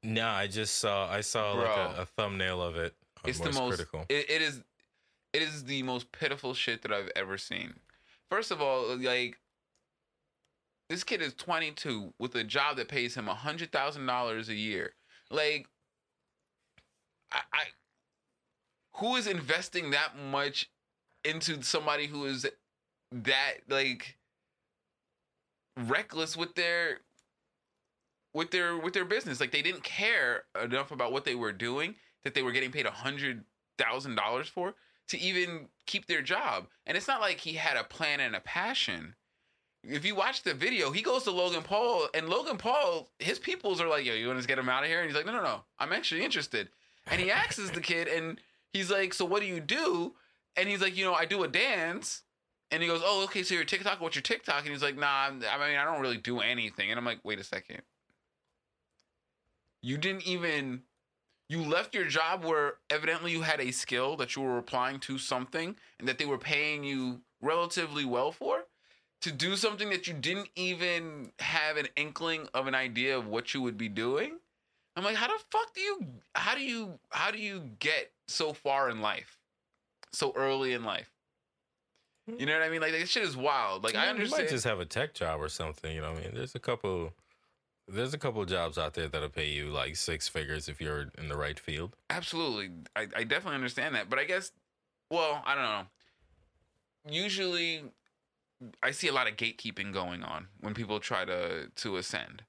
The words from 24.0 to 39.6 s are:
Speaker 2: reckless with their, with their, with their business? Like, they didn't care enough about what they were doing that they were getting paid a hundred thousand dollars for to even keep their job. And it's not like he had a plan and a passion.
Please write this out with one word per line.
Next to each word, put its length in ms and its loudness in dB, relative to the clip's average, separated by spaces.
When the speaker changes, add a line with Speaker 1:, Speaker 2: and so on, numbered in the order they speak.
Speaker 2:
reckless 600 0
with 180 -4
their, 460 2
with 180 0
their, 280 2
with 160 -2
their 100 2
business? 360 0
Like, 120 2
they 100 4
didn't 220 0
care 600 2
enough 300 0
about 220 0
what 140 0
they 80 2
were 180 0
doing 420 -2
that 100 -4
they 80 4
were 100 0
getting 200 0
paid 140 0
a 40 2
hundred 540 -4
thousand 380 0
dollars 320 2
for 260 -4
to 100 -4
even 500 0
keep 200 -4
their 160 2
job. 440 0
And 100 0
it's 120 -2
not 120 2
like 200 2
he 140 -6
had 220 0
a 80 0
plan 360 0
and 140 2
a 60 -2
passion. 760 -2